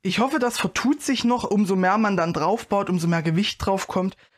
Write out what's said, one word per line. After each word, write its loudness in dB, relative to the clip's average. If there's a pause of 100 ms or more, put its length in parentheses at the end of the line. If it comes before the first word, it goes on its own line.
Ich -2
hoffe, 0
das 0
vertut -2
sich -2
noch. 2
Umso 2
mehr 2
man 2
dann 0
drauf 0
baut, -2
umso 0
mehr 0
Gewicht -2
drauf 0
kommt -4 (220)